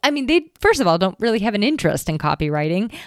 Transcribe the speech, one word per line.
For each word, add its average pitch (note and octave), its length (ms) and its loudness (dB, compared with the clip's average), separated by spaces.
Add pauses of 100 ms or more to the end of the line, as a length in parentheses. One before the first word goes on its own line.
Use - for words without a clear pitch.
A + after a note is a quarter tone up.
I C4+ 80 2
mean, C#4+ 160 -2
they, D#4+ 340 0
first G4+ 200 4
of G3+ 80 4
all, E3 100 4
don't F#3+ 220 -2
really A3+ 220 0
have G#3+ 120 -2
an G3+ 80 -2
interest G#3 480 0
in D#3 80 -2
copywriting. D3+ 760 -2 (160)